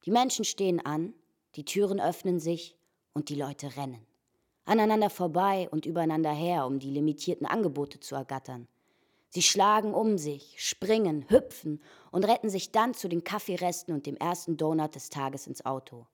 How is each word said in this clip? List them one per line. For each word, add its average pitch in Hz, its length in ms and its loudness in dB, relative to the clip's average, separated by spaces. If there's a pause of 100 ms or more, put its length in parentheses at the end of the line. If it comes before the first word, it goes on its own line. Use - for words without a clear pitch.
Die 185 80 0
Menschen 240 320 2
stehen 185 420 0
an, 160 280 -4 (420)
die 147 80 -12
Türen 196 360 0
öffnen 175 380 0
sich 165 380 -4 (360)
und 147 160 -4
die 147 60 -6
Leute 139 420 -8
rennen. 127 300 -10 (600)
Aneinander 214 440 4
vorbei 180 640 0
und 156 120 -4
übereinander 160 460 0
her, 156 340 0
um 135 140 -2
die 139 140 -6
limitierten 147 520 -2
Angebote 143 540 -2
zu - 160 -12
ergattern. 131 540 -8 (640)
Sie 175 120 -2
schlagen 214 520 4
um 214 220 4
sich, 147 380 -6 (100)
springen, 185 640 2
hüpfen - 540 2 (300)
und 180 100 2
retten 220 260 4
sich 190 220 -4
dann 226 240 2
zu - 140 -6
den 170 160 -2
Kaffeeresten 180 680 -4
und 143 140 -4
dem 139 100 -6
ersten 170 420 -2
Donut 156 360 0
des - 140 -14
Tages 135 400 -6
ins - 180 -10
Auto. 127 480 -8